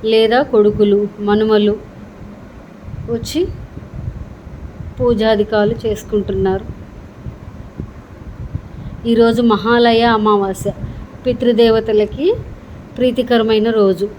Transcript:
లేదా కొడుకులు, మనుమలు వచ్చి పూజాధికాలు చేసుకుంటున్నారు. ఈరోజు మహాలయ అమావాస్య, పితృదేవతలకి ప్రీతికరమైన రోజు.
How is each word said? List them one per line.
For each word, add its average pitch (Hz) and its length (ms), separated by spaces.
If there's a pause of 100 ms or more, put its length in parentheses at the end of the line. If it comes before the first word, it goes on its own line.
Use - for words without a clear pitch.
లేదా 220 380
కొడుకులు, 208 680 (120)
మనుమలు 208 560 (1300)
వచ్చి 294 360 (1500)
పూజాధికాలు 214 760 (120)
చేసుకుంటున్నారు. 190 800 (2500)
ఈరోజు 233 340
మహాలయ 226 600
అమావాస్య, 214 720 (540)
పితృదేవతలకి 233 1080 (600)
ప్రీతికరమైన 233 760
రోజు. 202 380 (100)